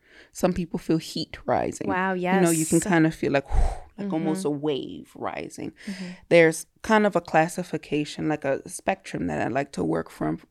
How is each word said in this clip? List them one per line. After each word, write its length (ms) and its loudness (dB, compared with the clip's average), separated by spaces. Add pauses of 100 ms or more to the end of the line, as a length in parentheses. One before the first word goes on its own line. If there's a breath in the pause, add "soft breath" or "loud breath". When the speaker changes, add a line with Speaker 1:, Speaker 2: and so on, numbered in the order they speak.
(320 soft breath)
Speaker 1:
Some 200 0
people 260 -4
feel 200 0
heat 480 -8
rising. 420 -2
Speaker 2:
Wow, 260 0
Speaker 1:
You 260 2
know, 100 6
you 160 2
can 120 4
Speaker 2:
yes. 80 2
Speaker 1:
kinda 240 4
feel 220 -2
like, 160 0
<sighs> 500 2
like 80 -8
Speaker 2:
Mm-hmm. 80 -4
Speaker 1:
almost 300 -2
a 60 0
wave 640 -6
rising. 580 -8 (140 loud breath)
Speaker 2:
Mm-hmm. 180 -10 (240 loud breath)
Speaker 1:
There's 380 6 (160)
kind 240 4
of 80 0
a 60 2
classification, 1080 -2
like 160 -4
a 240 -2
spectrum 600 -6
that 140 -4
I 60 -2
like 240 -4
to 120 -4
work 260 -2
from 300 -6 (100)